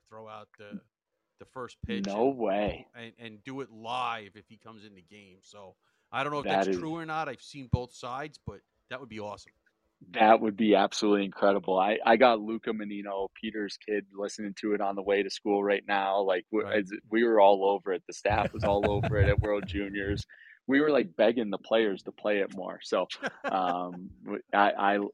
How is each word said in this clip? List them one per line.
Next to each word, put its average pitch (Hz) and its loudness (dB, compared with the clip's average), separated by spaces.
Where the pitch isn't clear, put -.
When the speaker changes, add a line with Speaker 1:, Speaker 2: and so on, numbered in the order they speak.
Speaker 1:
throw 110 -20
out 107 -18
the 104 -16
the 98 -20
first 120 -14
pitch - -4
Speaker 2:
No 107 0
Speaker 1:
and, 131 -4
Speaker 2:
way. 101 -2
Speaker 1:
and, 117 -16
and 110 -18
do 135 -12
it 110 -14
live 113 -8
if 101 -20
he 113 -20
comes 110 -18
in 104 -20
the 92 -20
game. 98 -20
So 98 -20
I 131 -2
don't 147 -4
know 147 -4
if 131 -6
Speaker 2:
That 98 2
Speaker 1:
that's - -2
Speaker 2:
is 190 0
Speaker 1:
true 165 -6
or 165 -10
not. 156 -6
I've 117 -14
seen 135 -18
both 123 -4
sides, 131 -12
but 101 -14
that 131 -10
would 135 -18
be 107 -12
awesome. 101 -12
Speaker 2:
That 110 8
would 110 -2
be 104 6
absolutely 101 2
incredible. 95 2
I, 101 2
I 117 6
got 117 6
Luca 110 -6
Menino, 101 -6
Peter's 107 -6
kid, 101 -2
listening 101 -8
to 107 0
it 104 0
on 98 -2
the 98 -8
way 101 2
to 98 -6
school 101 0
right 101 2
now. 98 0
Like, 92 0
we, 107 0
Speaker 1:
Right. 101 -2
Speaker 2:
as, 95 -2
we 113 4
were 110 6
all 98 6
over 98 0
it. 87 -4
The 90 -12
staff 104 0
was 110 -8
all 101 2
over 104 -2
it 98 4
at 101 2
World 104 0
Speaker 1:
<laughs> 95 -8
Speaker 2:
Juniors. 101 -4
We 135 4
were, 151 2
like, 120 2
begging 117 4
the 95 -4
players 110 0
to - -12
play 107 -2
it 95 -2
more. 90 -10
So, 90 -2
Speaker 1:
<laughs> - -8
Speaker 2:
um, 90 -4
w-, 101 -8
I, 101 4
I, 101 0